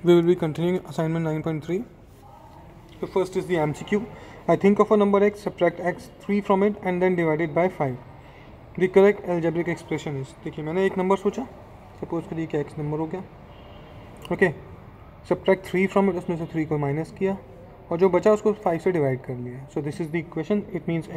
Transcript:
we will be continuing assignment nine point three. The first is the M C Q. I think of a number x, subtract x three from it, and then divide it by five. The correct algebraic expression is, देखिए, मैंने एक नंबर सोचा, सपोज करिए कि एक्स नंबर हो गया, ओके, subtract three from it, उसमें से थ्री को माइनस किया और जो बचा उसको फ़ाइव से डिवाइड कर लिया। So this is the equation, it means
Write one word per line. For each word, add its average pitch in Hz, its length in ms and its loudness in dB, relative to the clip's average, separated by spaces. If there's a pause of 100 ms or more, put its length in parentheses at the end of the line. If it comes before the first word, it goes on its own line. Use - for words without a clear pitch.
we 175 100 6
will 170 80 8
be 175 140 4
continuing 170 400 -2 (100)
assignment 160 400 -2
nine 156 160 -2
point 156 240 -4
three. 185 180 -4 (1160)
The 180 80 -8
first 185 280 -2
is 170 120 -2
the 175 100 0
M 151 160 0
C - 100 -10
Q. 208 220 -2 (420)
I 170 80 4
think 196 220 4
of 208 140 4
a 214 60 6
number 202 260 4
x, 202 180 0
subtract 175 380 0
x - 400 -6
three 202 200 0
from 196 220 2
it, 208 220 2
and 180 180 -2
then 185 140 4
divide 160 260 0
it 156 140 -2
by 170 120 2
five. 139 300 -2 (800)
The 180 100 2
correct 196 400 4
algebraic 170 480 -2
expression 147 460 -6
is, - 220 -14
देखिए, 151 220 -10
मैंने 180 200 0
एक 190 120 0
नंबर 190 260 2
सोचा, 214 240 -4 (540)
सपोज 165 260 -8
करिए 160 180 -6
कि 151 120 -6
एक्स 147 220 -6
नंबर 151 200 -4
हो 160 140 -2
गया, 185 100 -10 (1120)
ओके, 175 180 8 (800)
subtract 185 400 2
three 185 240 2
from 196 160 4
it, 175 60 -4
उसमें 175 200 -4
से 165 160 -6
थ्री 160 120 -2
को 156 200 -2
माइनस 147 340 -4
किया 190 180 -2 (540)
और 170 80 -4
जो 190 100 6
बचा 180 240 6
उसको 208 200 2
फ़ाइव 170 320 -2
से 185 60 2
डिवाइड 139 340 0
कर 127 120 -10
लिया। 123 360 -12
So - 140 -4
this 147 180 -8
is 151 80 -10
the 170 140 -2
equation, 196 360 -2 (120)
it 165 80 -6 (100)
means 160 240 -4